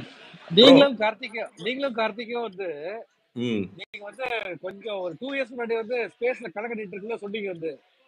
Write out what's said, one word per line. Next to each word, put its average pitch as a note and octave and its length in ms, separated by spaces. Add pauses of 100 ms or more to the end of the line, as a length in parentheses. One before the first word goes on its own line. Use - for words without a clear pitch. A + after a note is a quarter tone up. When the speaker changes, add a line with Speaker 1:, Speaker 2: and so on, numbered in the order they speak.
(500)
Speaker 1:
நீங்களும் C4+ 480
கார்த்திக்கும், A3 580
நீங்களும் B3+ 400
கார்த்திக்கும் A3+ 440
வந்து, F#3 560 (360)
Speaker 2:
ம். A#2 300 (120)
Speaker 1:
நீங்க G3 260
வந்து G#3 600
கொஞ்சம் G3+ 380
ஒரு F3+ 200
two C4 140
years C4 240
முன்னாடி A#3 180
வந்து A3+ 360 (100)
ஸ்பேஸ்ல A#3+ 320
களை A3+ 180
கட்டிட்டு G#3+ 240
இருக்குல்ல G#3 220
சொன்னீங்க G3+ 340
வந்து, E3 300 (280)